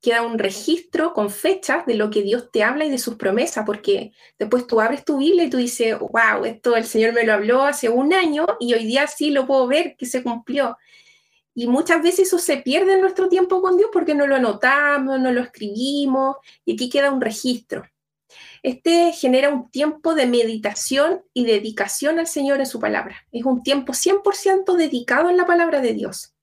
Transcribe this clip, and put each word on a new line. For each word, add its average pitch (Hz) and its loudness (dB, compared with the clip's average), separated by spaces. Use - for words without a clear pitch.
Queda 233 2
un 233 -4
registro 311 -2
con 208 -2
fechas 330 -2
de 233 -2
lo 214 0
que 214 0
Dios 214 -2
te 214 0
habla 277 0
y 294 -2
de 269 -2
sus 233 -6
promesas, 214 -2
porque 208 -2
después 240 0
tú 226 2
abres 233 -2
tu 285 0
Biblia 339 4
y 262 -2
tú 254 -2
dices, 240 -2
"Wow, 214 0
esto 233 0
el 226 0
Señor 226 2
me 233 2
lo 220 4
habló 226 2
hace 277 0
un 269 2
año 330 0
y 240 -2
hoy 226 0
día 262 0
sí 294 -4
lo 269 0
puedo 262 2
ver 294 -2
que 254 -10
se 247 -4
cumplió". 240 -4
Y 240 -6
muchas 311 2
veces 370 4
eso 349 0
se 294 -2
pierde 359 2
en 381 4
nuestro 381 0
tiempo 370 2
con 370 2
Dios 427 4
porque 330 0
no 285 2
lo 269 2
anotamos, 269 2
no 262 0
lo 247 0
escribimos, 269 -2
y 226 -2
aquí 247 -6
queda 277 2
un 262 -2
registro. 240 -4
Este 339 2
genera 269 2
un 269 -6
tiempo 302 -2
de 277 2
meditación 240 0
y 247 0
dedicación 220 -2
al 330 -2
Señor 277 0
en 262 0
su 240 -10
palabra. 208 -4
Es 233 -8
un 254 0
tiempo 269 -2
cien 392 0
por 403 0
ciento 381 0
dedicado 302 0
en 359 4
la 359 2
palabra 339 2
de 226 0
Dios. 202 -10